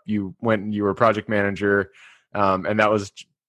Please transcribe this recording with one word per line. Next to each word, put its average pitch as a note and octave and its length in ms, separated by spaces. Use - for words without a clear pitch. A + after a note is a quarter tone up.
You G2+ 360
went A2 220
and G#2+ 120
you G#2 80
were G2+ 60
a F#2+ 60
project G#2+ 340
manager, G2+ 600
um, F#2+ 300
and G#2+ 160
that G#2+ 100
was, G#2 220